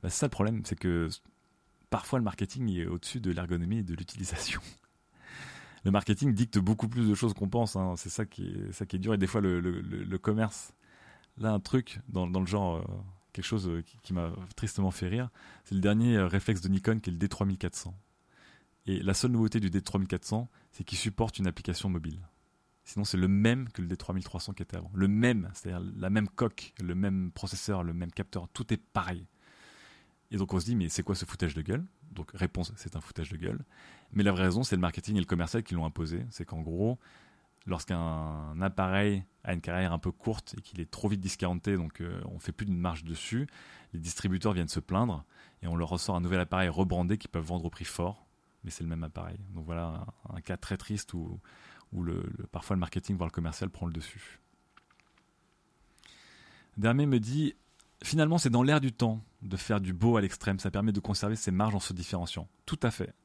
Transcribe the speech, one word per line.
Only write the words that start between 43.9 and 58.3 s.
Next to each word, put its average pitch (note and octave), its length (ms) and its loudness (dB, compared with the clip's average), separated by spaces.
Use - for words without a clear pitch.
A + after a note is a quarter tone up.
les E2+ 80 -6
distributeurs F#2 540 0
viennent F2 140 0
se - 120 -2
plaindre F#2 420 0
et F#2 40 -6
on E2+ 100 0
leur E2+ 140 0
ressort F2+ 260 0
un F2 60 0
nouvel F2+ 180 2
appareil F2+ 300 2
rebrandé F2+ 480 2
qu'ils - 120 -12
peuvent E2 140 -4
vendre E2+ 220 -4
au E2 40 -2
prix - 140 -10
fort, F2+ 400 -4
mais F2+ 60 -8
c'est - 140 -8
le E2 60 -2
même E2 140 -4
appareil. E2+ 340 -10
Donc E2 120 -10
voilà E2 400 -4
un, - 60 -10
un E2+ 40 -8
cas F2+ 160 -6
très - 220 -6
triste - 340 -6
où, E2+ 280 -6
où F2+ 100 -4
le, F2 220 -2
le, - 80 -10
parfois - 280 -4
le F#2 60 2
marketing, F#2 360 -2
voire E2+ 120 -2
le - 60 -8
commercial, E2+ 340 -4
prend - 180 -8
le E2 60 -4
dessus. - 480 -12
Dermé A#2 260 6
me C3 160 6
dit, « C3+ 340 0
Finalement, D#3 360 4